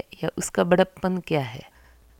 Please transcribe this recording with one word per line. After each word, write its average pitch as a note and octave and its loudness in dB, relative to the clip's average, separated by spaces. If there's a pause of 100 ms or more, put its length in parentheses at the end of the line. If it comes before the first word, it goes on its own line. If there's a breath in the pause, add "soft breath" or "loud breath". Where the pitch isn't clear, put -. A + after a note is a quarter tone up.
(140)
या - -6
उसका - 0
बड़प्पन F#3 2
क्या D#3 -2
है। B2+ -8 (580 soft breath)